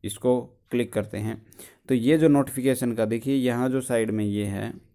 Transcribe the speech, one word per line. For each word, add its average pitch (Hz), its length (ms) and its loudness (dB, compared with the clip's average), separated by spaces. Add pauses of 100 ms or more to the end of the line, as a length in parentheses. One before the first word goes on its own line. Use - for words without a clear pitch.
इसको 127 360 0 (300)
क्लिक 120 220 -2
करते 101 260 -4
हैं, 110 160 -4 (540)
तो 135 60 4
ये 131 240 4
जो 156 100 6
नोटिफिकेशन 131 680 2
का 113 100 0
देखिए, 117 320 -2
यहाँ 123 320 0
जो 131 120 0
साइड 113 300 0
में 107 140 -2
ये 101 220 -2
है 101 260 -6 (220)